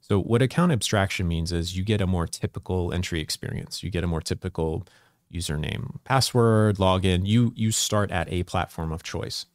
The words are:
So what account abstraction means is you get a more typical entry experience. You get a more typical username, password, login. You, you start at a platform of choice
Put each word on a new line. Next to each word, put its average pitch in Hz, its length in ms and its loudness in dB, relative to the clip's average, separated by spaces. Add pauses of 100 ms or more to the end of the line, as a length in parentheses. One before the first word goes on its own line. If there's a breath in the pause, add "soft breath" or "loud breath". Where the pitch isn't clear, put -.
So 101 200 2
what 117 220 2
account 170 280 2
abstraction 98 560 0
means 82 240 0
is 85 260 -2
you 92 60 -2
get 104 180 2
a 95 60 2
more 87 220 0
typical - 640 -4
entry 85 280 -2
experience. - 640 -8
You - 80 -6
get 85 140 -2
a - 20 0
more 82 140 -2
typical 82 680 -4 (460 soft breath)
username, - 720 -6
password, 113 720 4
login. 92 500 4
You, 113 300 4
you 110 160 0
start 101 400 0
at 85 200 -2
a 90 120 0
platform 82 480 -4
of 80 100 -8
choice - 520 -8